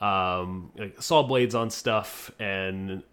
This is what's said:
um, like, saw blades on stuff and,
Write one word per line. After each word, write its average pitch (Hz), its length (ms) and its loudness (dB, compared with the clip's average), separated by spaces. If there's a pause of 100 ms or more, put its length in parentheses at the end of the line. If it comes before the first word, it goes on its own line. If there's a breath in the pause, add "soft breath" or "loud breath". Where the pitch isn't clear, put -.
um, 92 760 0
like, 101 240 -12
saw 156 220 6
blades 123 320 2
on 113 160 0
stuff - 720 -2
and, 95 720 -4